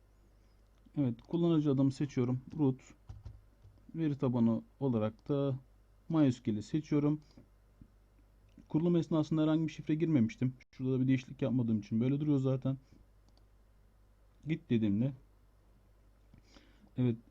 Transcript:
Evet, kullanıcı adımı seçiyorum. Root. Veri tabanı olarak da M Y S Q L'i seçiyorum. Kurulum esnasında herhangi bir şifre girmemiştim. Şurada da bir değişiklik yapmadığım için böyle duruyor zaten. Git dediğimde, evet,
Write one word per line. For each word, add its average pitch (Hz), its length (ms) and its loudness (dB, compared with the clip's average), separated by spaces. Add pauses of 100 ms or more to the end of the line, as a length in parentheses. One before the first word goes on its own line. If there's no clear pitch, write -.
(960)
Evet, 127 240 -2
kullanıcı 165 500 0
adımı 135 200 2
seçiyorum. 131 500 -2 (180)
Root. 131 220 0 (1120)
Veri 156 220 -2
tabanı 117 460 2 (160)
olarak 113 500 -2
da 139 300 -2 (500)
M 156 160 4
Y 131 60 4
S - 120 -8
Q 107 120 -2
L'i 107 80 -6
seçiyorum. 151 580 -2 (1500)
Kurulum 170 280 2
esnasında 156 480 2
herhangi 156 240 2
bir - 40 -6
şifre - 240 -4
girmemiştim. 131 580 0 (180)
Şurada 131 220 -4
da 127 80 0
bir 127 60 2
değişiklik 131 340 -2
yapmadığım 117 380 0
için 110 200 -4
böyle 139 200 0
duruyor 147 200 0
zaten. 135 380 -2 (1700)
Git 160 220 -6
dediğimde, 113 440 0 (1800)
evet, 123 200 0 (140)